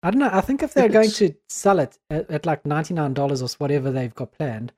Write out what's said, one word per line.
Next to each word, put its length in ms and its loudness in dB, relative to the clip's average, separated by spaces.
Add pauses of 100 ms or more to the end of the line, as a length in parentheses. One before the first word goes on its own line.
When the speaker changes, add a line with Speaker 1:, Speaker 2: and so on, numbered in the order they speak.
Speaker 1:
I 80 0
don't 80 2
know. 120 2
I 100 2
think 220 -2
if 60 -4
Speaker 2:
If 60 -18
Speaker 1:
they're 140 6
going 200 6
Speaker 2:
it's 80 -6
Speaker 1:
to 180 2 (140)
sell 300 2
it 180 -4 (120)
at, 200 -4
at, 160 -4
like, 200 -2
ninety-nine 480 -2
dollars 280 0
or 40 -4
s-, 140 -8
whatever 320 0
they've 240 -4
got 160 -10
planned 460 -8